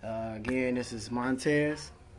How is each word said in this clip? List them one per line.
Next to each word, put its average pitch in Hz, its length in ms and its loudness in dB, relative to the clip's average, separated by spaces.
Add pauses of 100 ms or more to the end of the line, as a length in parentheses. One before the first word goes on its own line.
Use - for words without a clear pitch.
Uh, 113 320 -4
again, 127 400 2
this 120 160 -2
is 107 180 -6
Montez 147 800 2 (260)